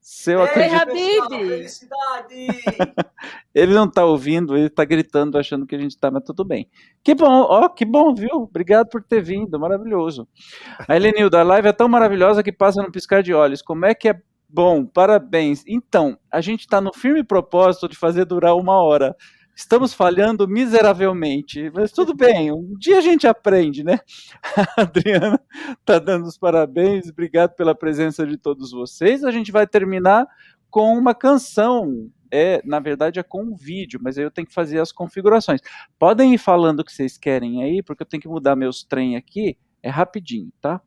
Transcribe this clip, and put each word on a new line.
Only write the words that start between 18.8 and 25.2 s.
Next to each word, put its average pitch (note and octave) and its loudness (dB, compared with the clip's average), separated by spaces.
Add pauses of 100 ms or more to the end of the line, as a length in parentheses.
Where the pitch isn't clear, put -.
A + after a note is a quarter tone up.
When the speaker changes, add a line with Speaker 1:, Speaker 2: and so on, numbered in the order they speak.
Speaker 1:
hora. D3 2 (400)
Estamos B3 0
falhando G3 0
miseravelmente, F#3 0
mas G#3 -2
tudo E4+ -2
bem, A3 2
um F3 -10
dia F4+ 4
a - 4
gente D#4+ 2
aprende, F3+ 0
né? F3 0 (420)
<laughs> - -4
A A3+ 4
Adriana G3 0 (440)